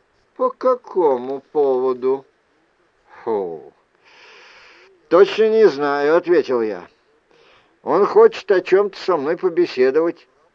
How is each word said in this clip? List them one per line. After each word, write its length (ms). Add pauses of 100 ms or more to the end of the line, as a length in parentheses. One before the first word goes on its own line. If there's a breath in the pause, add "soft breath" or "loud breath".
(360)
По 120
какому 920 (120)
поводу? 720 (1000)
Фу. 500 (1400 loud breath)
Точно 420
не 180
знаю, 480
ответил 460
я. 260 (960 soft breath)
Он 240
хочет 440
о 120
чём-то 360
со 200
мной 180
побеседовать. 920 (280)